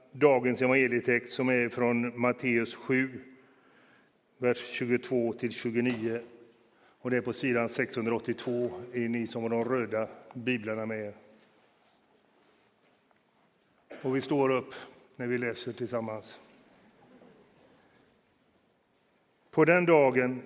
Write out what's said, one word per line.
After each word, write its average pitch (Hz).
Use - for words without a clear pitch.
dagens 127
evangelietext 123
som 127
är 120
från 120
Matteus 120
sju, 131
vers 123
tjugotvå 120
till 117
tjugonio. 117
Och 127
det 123
är 117
på 120
sidan 117
sexhundraåttiotvå, 120
är 117
ni 117
som 117
har 113
de 117
röda 110
biblarna 110
med 107
er. 101
Och 135
vi 135
står 135
upp 131
när 123
vi 123
läser 120
tillsammans. 113
På 156
den 175
dagen 127